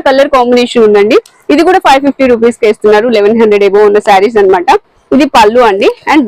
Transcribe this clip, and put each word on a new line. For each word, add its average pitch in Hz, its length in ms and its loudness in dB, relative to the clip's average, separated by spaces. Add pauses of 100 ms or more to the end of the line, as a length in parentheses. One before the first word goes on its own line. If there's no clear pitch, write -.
కలర్ 269 260 0
కాంబినేషన్ 247 540 0
ఉందండి. 208 280 0 (380)
ఇది 294 140 0
కూడా 370 180 0
ఫైవ్ 277 180 2
ఫిఫ్టీ 269 280 -2
రూపీస్ 233 280 -2
కి 233 120 -4
ఇస్తున్నారు. 214 400 0
ఎలెవెన్ 208 280 0
హండ్రెడ్ 208 280 0
above 208 200 0
ఉన్న 208 180 0
శారీస్ 214 360 0
అన్నమాట. 359 260 0 (480)
ఇది 277 100 2 (100)
పళ్ళు 233 340 2
అండి, 202 200 -2 (220)
and 294 160 0